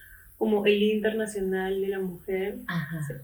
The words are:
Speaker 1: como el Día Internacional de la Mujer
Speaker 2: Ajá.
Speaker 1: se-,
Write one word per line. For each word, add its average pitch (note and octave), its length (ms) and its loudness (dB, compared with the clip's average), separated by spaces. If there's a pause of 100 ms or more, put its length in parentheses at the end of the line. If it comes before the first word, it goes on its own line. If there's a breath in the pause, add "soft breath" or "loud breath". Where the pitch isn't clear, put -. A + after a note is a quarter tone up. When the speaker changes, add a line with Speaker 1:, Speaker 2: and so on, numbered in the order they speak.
(380 loud breath)
Speaker 1:
como G#3 280 2
el G#3 140 6
Día G#3+ 160 6
Internacional G3 840 0
de G3 80 -2
la G3 100 -2
Mujer F#3+ 580 -4 (100)
Speaker 2:
Ajá. D#3+ 400 -4
Speaker 1:
se-, C#3 160 -8